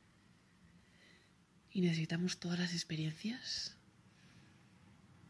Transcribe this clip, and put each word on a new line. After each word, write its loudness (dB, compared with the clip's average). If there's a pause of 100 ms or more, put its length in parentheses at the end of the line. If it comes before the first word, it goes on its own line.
(1700)
y 0
necesitamos 2
todas 0
las 0
experiencias -2 (1500)